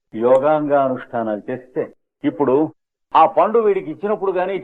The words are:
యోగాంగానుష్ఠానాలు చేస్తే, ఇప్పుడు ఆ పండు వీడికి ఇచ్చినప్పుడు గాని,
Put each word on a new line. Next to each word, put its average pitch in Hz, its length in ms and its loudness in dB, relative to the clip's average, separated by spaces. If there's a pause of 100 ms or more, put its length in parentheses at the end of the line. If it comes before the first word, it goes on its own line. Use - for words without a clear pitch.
(160)
యోగాంగానుష్ఠానాలు 131 1400 0
చేస్తే, 127 420 -8 (300)
ఇప్పుడు 143 500 0 (420)
ఆ 156 100 6
పండు 202 340 2
వీడికి 190 320 -2
ఇచ్చినప్పుడు 196 400 -4
గాని, 180 320 -4